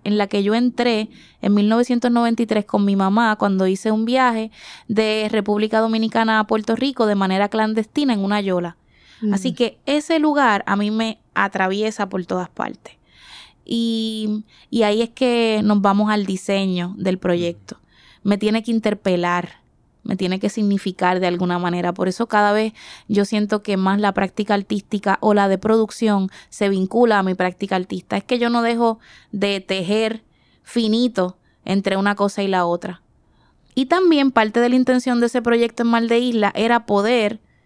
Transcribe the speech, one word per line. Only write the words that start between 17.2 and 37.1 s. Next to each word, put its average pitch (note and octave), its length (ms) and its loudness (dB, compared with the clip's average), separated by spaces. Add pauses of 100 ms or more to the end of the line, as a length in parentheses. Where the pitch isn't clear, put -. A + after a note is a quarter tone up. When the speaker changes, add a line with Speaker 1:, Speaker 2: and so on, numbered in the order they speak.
Speaker 1:
Me G3+ 160 0
tiene G#3 240 0
que A3 80 -8
interpelar, F3+ 960 -2 (380)
me - 120 -4
tiene F#3 240 -2
que G#3 100 -2
significar F#3+ 720 0
de F#3 60 0
alguna F3 320 0
manera. F3 340 -2
Por F#3 160 -2
eso G#3 200 -4
cada G#3 240 4
vez G#3+ 220 0 (340)
yo G3+ 180 2
siento G#3 380 -2
que G3+ 120 -2
más F#3+ 240 2
la G3+ 140 0
práctica G3+ 400 -2
artística G3+ 640 -2
o G#3 140 2
la G3+ 140 4
de F#3+ 100 2
producción G#3+ 720 0 (200)
se G3+ 200 -2
vincula G#3 480 2
a G3 60 2
mi F#3+ 100 0
práctica F#3 420 -4
artista. F#3 400 -6
Es G3 80 -4
que B3 140 -2
yo A#3 140 0
no A#3+ 100 0
dejo A#3 380 0 (320)
de G3+ 300 -2
tejer G#3 640 -2 (380)
finito A3 760 0 (260)
entre G3 340 0
una G3+ 180 0
cosa G3+ 280 -2
y G3 40 -2
la F#3 200 0
otra. F3 340 -6 (720)
Y C4 140 -2
también D#4+ 440 4
parte A3 280 0
de A#3+ 100 2
la B3 60 2
intención B3+ 440 2
de A#3+ 60 2
ese A#3+ 160 -2
proyecto A#3 400 0
en A#3 80 2
Mar A#3 140 2
de A#3 160 2
Isla A#3 360 0
era A3+ 300 0
poder G#3+ 540 0 (260)